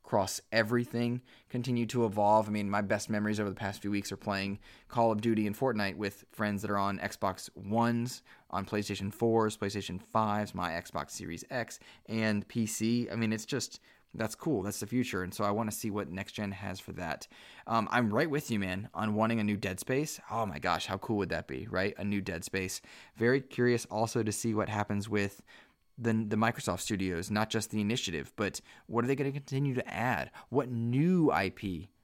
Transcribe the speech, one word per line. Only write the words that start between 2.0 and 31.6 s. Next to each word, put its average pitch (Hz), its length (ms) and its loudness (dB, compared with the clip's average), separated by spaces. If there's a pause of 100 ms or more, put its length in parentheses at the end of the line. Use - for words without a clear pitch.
evolve? 104 440 6
I - 20 -4
mean, 104 180 0
my 101 120 2
best 104 280 0
memories 107 300 0
over 104 100 0
the 95 60 -4
past 98 260 -6
few 101 120 -2
weeks 101 180 -2
are 98 60 -6
playing 98 420 -2 (300)
Call 117 240 4
of 107 80 0
Duty 110 260 4
and 104 100 -2
Fortnite 107 380 0
with 98 380 -4
friends 104 300 0
that 104 100 -4
are 101 60 2
on 98 200 2
Xbox - 560 -4
Ones, 117 720 0 (260)
on 98 140 -2
PlayStation 101 500 -2
fours, 113 420 2
PlayStation 98 460 -4
fives, 107 500 0
my 90 200 -2
Xbox 80 400 -6
Series 85 360 -8
X, 120 300 -6 (280)
and 110 420 0
P 113 180 0
C. 113 440 0
I 95 40 -6
mean, 110 180 0
it's 107 140 -4
just, - 340 -6 (340)
that's 110 220 -4
cool. 123 260 0
That's 101 180 -4
the 104 60 -6
future. 120 380 0
And 90 100 -6
so 104 100 -2
I 104 60 2
wanna 107 220 0
see - 180 -4
what 98 180 -4
next 95 240 -8
gen 101 200 -4
has 95 280 -8
for - 120 -14
that. 82 340 -6 (400)
Um, 110 240 0
I'm 113 240 4
right 151 160 4
with 143 200 -2
you, 110 100 0
man, 95 340 -2
on 104 200 0
wanting 113 260 2
a 107 40 0
new 104 120 2
Dead 98 240 -4
Space. 143 400 -2 (100)
Oh 113 160 0
my 73 120 -6
gosh, 85 280 0
how 95 120 -2
cool 110 180 0
would 92 140 2
that 82 180 -2
be, 69 200 -6
right? 92 300 0
A 92 60 -4
new 101 180 0
Dead 92 220 -6
Space. 92 360 -2 (360)
Very 127 240 4
curious 120 460 2
also 110 360 0
to 107 100 0
see 113 220 0
what 104 140 0
happens 104 400 0
with 101 340 0 (560)
the, 117 140 2
the 110 240 2
Microsoft 110 440 2
Studios, 92 500 -2
not 107 200 0
just 110 200 -2
the 107 100 -2
Initiative, 98 560 -2
but - 240 -2 (260)
what 113 180 0
are 123 40 0
they 135 80 2
gonna 139 160 -2
continue 139 420 -2
to - 180 -2
add? 110 380 -2 (180)
What 127 220 0
new 135 600 4
I 90 200 2
P 95 400 -6 (140)